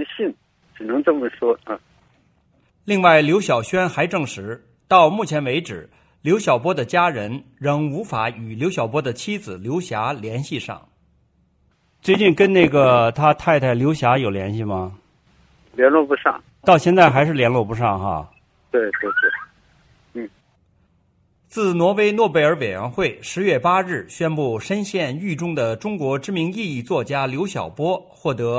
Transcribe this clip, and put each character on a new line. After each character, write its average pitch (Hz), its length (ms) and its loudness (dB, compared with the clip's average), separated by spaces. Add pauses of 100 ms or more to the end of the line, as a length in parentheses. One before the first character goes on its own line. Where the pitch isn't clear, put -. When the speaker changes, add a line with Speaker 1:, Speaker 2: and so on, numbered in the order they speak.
Speaker 1:
性， - 280 -6 (420)
只 - 60 -16
能 117 220 -4
这 160 100 4
么 127 140 -4
说， 117 280 0 (100)
嗯。 104 120 -8 (1040)
Speaker 2:
另 202 160 0
外， 165 200 8
刘 156 200 2
晓 123 220 0
轩 180 240 -2
还 156 200 -2
证 170 200 -4
实， 104 380 -12 (240)
到 170 220 6
目 208 160 -4
前 151 180 -4
为 135 160 -2
止， 92 300 -14 (320)
刘 175 160 2
晓 156 200 2
波 156 140 -2
的 127 140 -4
家 175 240 2
人 117 340 -8 (140)
仍 143 320 -2
无 160 120 -6
法 117 280 -4
与 113 240 -12
刘 143 160 -2
晓 131 160 -2
波 139 160 -2
的 127 100 -4
妻 208 260 -8
子 95 200 -14
刘 120 200 -6
霞 127 360 -4
联 113 280 -8
系 143 160 -6
上。 - 300 -14 (1120)
最 190 160 4
近 196 180 4
跟 196 180 4
那 175 160 6
个 127 440 4
他 151 200 2
太 156 260 2
太 131 140 0
刘 131 220 0
霞 131 240 2
有 123 100 -2
联 98 240 -4
系 113 100 -6
吗？ 98 320 -6 (800)
Speaker 1:
联 131 160 6
络 151 140 4
不 139 120 -2
上。 - 220 -2 (220)
Speaker 2:
到 185 160 6
现 175 180 4
在 180 140 8
还 135 160 4
是 160 80 -2
联 127 180 2
络 123 140 2
不 107 100 -6
上 107 240 0
哈？ 87 320 -4 (400)
Speaker 1:
对， 120 120 2
对， - 280 -4 (1000)
对。 120 100 -10
嗯。 104 80 -14 (1160)
Speaker 2:
自 202 260 -2
挪 175 220 2
威 208 180 2
诺 220 160 2
贝 151 160 2
尔 156 120 4
委 127 120 -4
员 98 220 -6
会 143 320 -4
十 - 200 -6
月 175 160 2
八 180 220 2
日 170 260 -4
宣 160 280 -4
布 127 260 -4
深 202 240 -4
陷 156 340 -4
狱 185 160 -4
中 170 200 -6
的 117 220 -2
中 208 200 -8
国 139 220 -2
知 139 120 -10
名 170 220 -2
异 190 240 -6
议 120 60 -8
作 135 200 -2
家 135 240 -4
刘 139 200 -4
晓 95 240 -8
波 147 260 -4 (140)
获 - 240 -4
得 117 240 -2